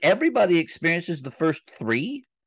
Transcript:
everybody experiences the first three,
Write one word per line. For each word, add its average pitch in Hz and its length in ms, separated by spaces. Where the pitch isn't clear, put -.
everybody 202 560
experiences 165 640
the 131 100
first - 380
three, 151 540